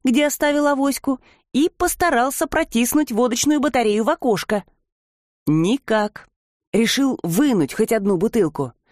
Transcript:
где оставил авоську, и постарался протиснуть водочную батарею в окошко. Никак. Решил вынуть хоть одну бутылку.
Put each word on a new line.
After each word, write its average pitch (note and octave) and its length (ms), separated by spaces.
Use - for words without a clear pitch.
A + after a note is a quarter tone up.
где C4 220
оставил D4 420
авоську, C#4 520
и D4 160
постарался D4 800
протиснуть D4+ 640
водочную B3 480
батарею A3+ 440
в A3 60
окошко. G#3+ 540
Никак. G#3 840
Решил B3 500
вынуть F#3+ 500
хоть A3 180
одну G3+ 260
бутылку. F3 560